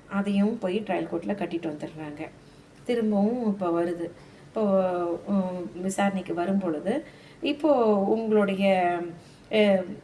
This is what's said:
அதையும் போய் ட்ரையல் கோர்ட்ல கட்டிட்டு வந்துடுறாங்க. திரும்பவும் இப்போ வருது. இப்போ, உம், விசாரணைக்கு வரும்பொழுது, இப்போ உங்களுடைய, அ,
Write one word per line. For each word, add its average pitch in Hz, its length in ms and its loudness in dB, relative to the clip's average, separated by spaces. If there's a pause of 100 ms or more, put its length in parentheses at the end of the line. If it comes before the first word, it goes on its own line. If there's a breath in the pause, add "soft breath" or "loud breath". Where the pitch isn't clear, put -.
அதையும் 202 480 0
போய் 190 240 -2
ட்ரையல் 165 300 -2
கோர்ட்ல 190 220 -4
கட்டிட்டு 170 420 -6
வந்துடுறாங்க. 151 520 -10 (560 loud breath)
திரும்பவும் 226 640 0
இப்போ 180 380 0
வருது. 170 260 -4 (380 loud breath)
இப்போ, 190 460 2 (340)
உம், 185 540 -2
விசாரணைக்கு 190 520 -2
வரும்பொழுது, 180 720 -2 (380 loud breath)
இப்போ 269 560 4
உங்களுடைய, 196 1000 2 (560 loud breath)
அ, 202 300 4 (200)